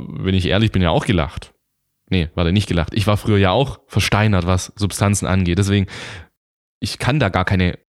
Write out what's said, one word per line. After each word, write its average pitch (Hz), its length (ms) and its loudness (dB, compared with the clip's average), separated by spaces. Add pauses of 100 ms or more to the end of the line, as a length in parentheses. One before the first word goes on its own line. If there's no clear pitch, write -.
wenn - 280 -2
ich 90 120 0
ehrlich 104 240 2
bin, 92 100 0
ja 85 80 2
auch 120 160 0
gelacht. - 480 -2 (560)
Nee, 87 260 0
warte, 87 160 0
nicht 101 160 0
gelacht. 85 260 -2
Ich 104 140 -2
war 104 100 2
früher 104 200 0
ja 95 140 4
auch 131 360 0
versteinert, 101 580 2
was 92 300 0
Substanzen 101 500 -2
angeht. 87 320 2
Deswegen, 98 300 2 (920)
ich - 200 -8
kann 143 200 0
da 107 100 2
gar 92 160 0
keine 92 340 0 (100)